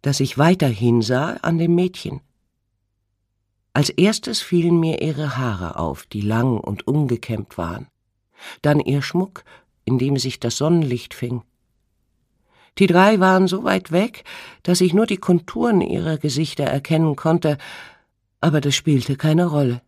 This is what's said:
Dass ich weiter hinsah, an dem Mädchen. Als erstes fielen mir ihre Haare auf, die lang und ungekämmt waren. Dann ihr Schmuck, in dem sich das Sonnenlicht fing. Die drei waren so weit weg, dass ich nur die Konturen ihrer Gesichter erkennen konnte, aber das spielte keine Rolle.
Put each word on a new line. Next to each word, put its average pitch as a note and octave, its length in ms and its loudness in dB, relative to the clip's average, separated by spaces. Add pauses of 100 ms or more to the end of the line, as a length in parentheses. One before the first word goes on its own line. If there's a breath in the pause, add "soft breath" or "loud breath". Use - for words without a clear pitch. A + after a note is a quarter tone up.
Dass C#3+ 180 -2
ich C3+ 180 -2
weiter E3 300 4
hinsah, A#2+ 720 0
an E3+ 160 0
dem E3+ 180 2
Mädchen. F3+ 460 -4 (1500)
Als D3 160 0
erstes A3 520 0
fielen F3 380 2
mir D#3+ 220 -2
ihre C#3+ 360 -4
Haare G2 400 -4
auf, D2+ 280 -6
die G#2 160 -8
lang A2+ 360 0
und - 300 -6
ungekämmt A#2 720 -2
waren. F2 300 -8 (720 loud breath)
Dann D3 180 2
ihr C#3+ 220 0
Schmuck, F3+ 420 -6 (400 soft breath)
in B2+ 140 0
dem C3+ 200 0
sich B2 220 -6
das A#2+ 180 -4
Sonnenlicht D3 560 0
fing. A#2+ 300 -8 (1300 soft breath)
Die G3 100 4
drei F#3+ 320 6
waren F#3+ 280 4
so F#3+ 160 -2
weit F#3+ 280 -2
weg, F#3+ 320 -2 (400 loud breath)
dass F3 180 2
ich F3+ 120 2
nur G#3+ 120 4
die G3+ 120 -4
Konturen F#3 640 0
ihrer D#3+ 360 -2
Gesichter D3 480 -2
erkennen D#3 500 0
konnte, D#3+ 420 0 (840 loud breath)
aber D3+ 200 2
das C#3+ 140 -2
spielte C#3 400 0
keine D#3+ 320 2
Rolle. C#3 400 0